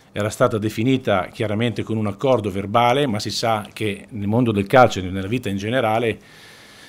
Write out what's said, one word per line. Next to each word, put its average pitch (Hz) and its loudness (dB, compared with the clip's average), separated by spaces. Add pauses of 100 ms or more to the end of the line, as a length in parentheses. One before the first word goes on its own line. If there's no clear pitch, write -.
(120)
era 104 -2
stata 117 0
definita 110 0
chiaramente 110 -4
con 110 -4
un 107 -2
accordo 107 0
verbale, 117 2
ma 107 -2
si 107 -6
sa 107 -2
che 101 -6
nel 101 -6
mondo 117 2
del 101 0
calcio 117 6
e - -6
nella 92 -6
vita 113 -4
in 98 -4
generale, 110 0 (720)